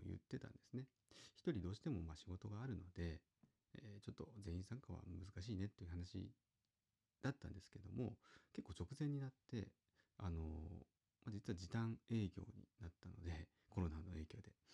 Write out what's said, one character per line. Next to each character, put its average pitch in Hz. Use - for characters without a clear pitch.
言 92
っ -
て -
た -
ん -
で -
す 123
ね。 131
一 -
人 117
ど 87
う 101
し -
て 165
も、 92
ま 80
あ、 -
仕 -
事 92
が 104
あ 131
る 117
の 90
で、 82
え 104
ー、 -
ち 113
ょ -
っ -
と -
全 87
員 92
参 117
加 -
は 85
難 90
し 110
い 98
ね 98
っ -
て -
い -
う 82
話 92
だ 135
っ -
た -
ん 85
で 95
す -
け -
ど 92
も、 110
結 -
構 -
直 90
前 147
に 143
な 135
っ -
て、 117
あ 92
の、 80
ま 117
あ、 -
実 104
は -
時 87
短 113
営 110
業 -
に -
な 92
っ -
た -
の 95
で、 82
コ -
ロ 87
ナ 78
の 87
影 80
響 -
で、 -